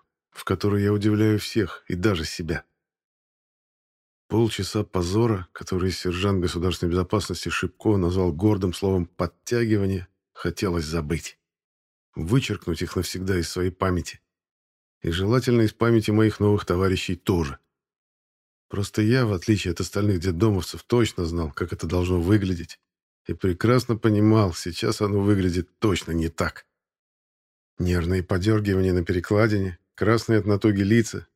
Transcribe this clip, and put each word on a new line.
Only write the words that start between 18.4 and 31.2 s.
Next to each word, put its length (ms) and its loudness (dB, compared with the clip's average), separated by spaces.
Просто 340 -4
я, 240 4
в 60 0
отличие 400 0
от 80 -6
остальных 400 0
детдомовцев, 640 0
точно 400 0
знал, 300 -4
как 180 -6
это 160 -6
должно 320 0
выглядеть. 640 0
И 60 -4
прекрасно 640 0
понимал, 580 4
сейчас 460 -4
оно 220 0
выглядит 580 0
точно 320 -2
не 160 -2
так. 380 -6
Нервные 440 0
подергивания 680 2
на 140 0
перекладине, 720 0
красные 440 2
от 60 0
натуги 360 4
лица, 540 0